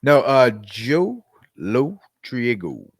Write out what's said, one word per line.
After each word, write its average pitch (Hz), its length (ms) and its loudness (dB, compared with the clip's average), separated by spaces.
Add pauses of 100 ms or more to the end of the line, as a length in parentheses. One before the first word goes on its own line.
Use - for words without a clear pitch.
No, 143 180 4
uh, 131 320 4 (120)
Joe 156 600 -4 (320)
Lo 131 440 -4 (220)
Triego. 95 800 -6